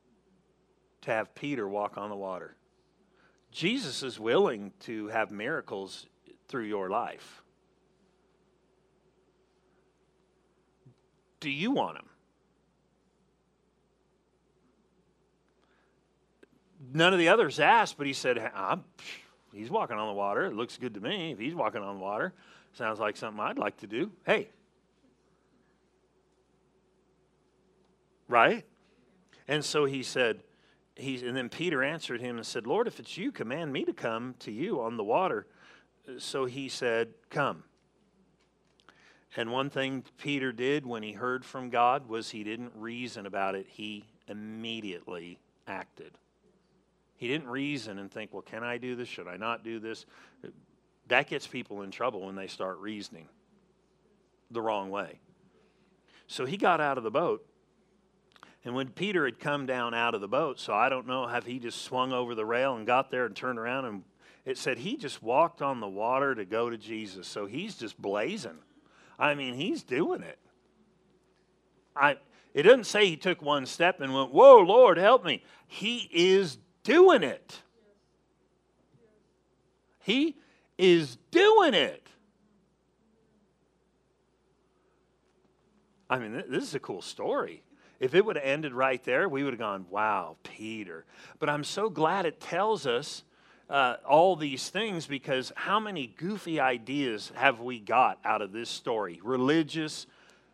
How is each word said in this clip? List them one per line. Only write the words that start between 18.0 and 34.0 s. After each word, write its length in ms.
he 40
said, 260
"I'm, 280
he's 180
walking 260
on 120
the 60
water. 320
It 80
looks 240
good 160
to 60
me. 320
If 60
he's 160
walking 280
on 140
the 60
water, 320
sounds 260
like 180
something 240
I'd 180
like 200
to 80
do. 240
Hey." 220
Right? 400
And 180
so 220
he 160
said, 400
he, 300
and 80
then 140
Peter 340
answered 380
him 160
and 80
said, 220
"Lord, 200
if 140
it's 160
you, 160
command 400
me 120
to 80
come 480